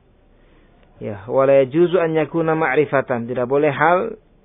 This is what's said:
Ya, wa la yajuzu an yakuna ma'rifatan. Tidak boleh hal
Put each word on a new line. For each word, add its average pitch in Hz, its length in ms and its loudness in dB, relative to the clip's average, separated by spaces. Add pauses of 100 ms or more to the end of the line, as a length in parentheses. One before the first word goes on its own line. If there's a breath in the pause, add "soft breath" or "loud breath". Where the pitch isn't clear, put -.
(1000 soft breath)
Ya, 104 280 -12
wa 131 200 2
la 139 160 6
yajuzu 165 360 2
an 160 160 -2
yakuna 160 400 -2
ma'rifatan. 135 680 -2
Tidak 120 240 -6
boleh 143 240 0
hal 165 480 -2 (240)